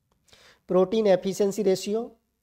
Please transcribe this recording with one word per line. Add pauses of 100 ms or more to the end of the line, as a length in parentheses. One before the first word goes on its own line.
(680)
protein
efficiency
ratio (300)